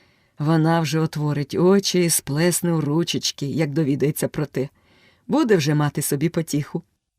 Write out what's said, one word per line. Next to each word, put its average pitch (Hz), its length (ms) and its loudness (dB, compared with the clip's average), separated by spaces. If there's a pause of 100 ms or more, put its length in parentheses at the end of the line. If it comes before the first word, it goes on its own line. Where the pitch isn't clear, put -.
(400)
"Вона 165 420 2
вже 156 180 -2
отворить 151 560 -4
очі 180 500 2
і 165 40 0
сплесне 170 640 0
у 160 80 0
ручечки, 147 640 -2
як 143 280 -2
довідається 143 540 0
про 151 180 -4
те. 139 240 -4 (580)
Буде 240 280 2
вже 147 200 2
мати 147 260 0
собі 147 280 -2
потіху". 160 540 -4 (360)